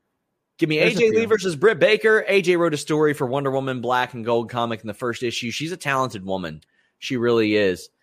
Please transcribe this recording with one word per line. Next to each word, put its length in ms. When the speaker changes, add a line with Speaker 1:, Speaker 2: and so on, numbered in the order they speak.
Speaker 1:
Give 100
me 100
Speaker 2:
There's 160
a 20
Speaker 1:
A 40
J 100
Lee 100
Speaker 2:
few. 60
Speaker 1:
versus 300
Britt 240
Baker. 480
A 120
J 140
wrote 200
a 20
story 380
for 120
Wonder 240
Woman 300
Black 340
and 100
Gold 240
comic 320
in 60
the 80
first 300
issue. 260
She's 220
a 40
talented 480
woman. 360
She 160
really 400
is. 320